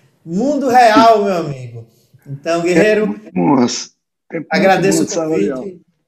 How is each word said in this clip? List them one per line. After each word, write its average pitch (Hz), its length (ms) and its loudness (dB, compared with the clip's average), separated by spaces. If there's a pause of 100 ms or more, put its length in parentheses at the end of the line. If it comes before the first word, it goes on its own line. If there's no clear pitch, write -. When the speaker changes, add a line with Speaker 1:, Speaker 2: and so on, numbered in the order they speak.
(260)
Speaker 1:
Mundo 254 440 -2
real, 226 540 6
meu 196 140 -2
amigo. 127 500 -10 (380)
Então, 165 360 -6
Guerreiro, 208 520 2
Speaker 2:
Tempo - 200 -18
bom, 170 220 0
moço. - 360 -2 (380)
Tempo 165 220 -12
muito - 20 -2
Speaker 1:
agradeço 190 460 2
Speaker 2:
bom - 60 -2
de - 60 -8
Speaker 1:
o - 40 -8
convite. 160 140 -4
Speaker 2:
sala 160 100 -2
de 202 120 -2
aula. 196 280 -12 (280)